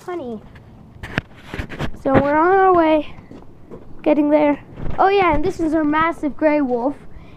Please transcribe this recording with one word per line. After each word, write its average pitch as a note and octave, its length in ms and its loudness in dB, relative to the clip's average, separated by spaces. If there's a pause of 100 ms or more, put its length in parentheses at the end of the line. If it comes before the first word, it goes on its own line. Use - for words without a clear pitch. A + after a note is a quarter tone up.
honey. C4 380 -10 (1600)
So C4+ 120 0
we're C#4 220 2
on F4 220 4
our F#4+ 160 4
way, D#4 420 2 (880)
getting D4 260 2
there. D4 340 2 (360)
Oh F#4+ 100 4
yeah, F#4+ 240 2
and D4+ 100 2
this F4 160 -2
is D#4+ 140 0
our D#4+ 100 2
massive D#4 540 -2
gray D4+ 240 2
wolf. B3 340 -2 (420)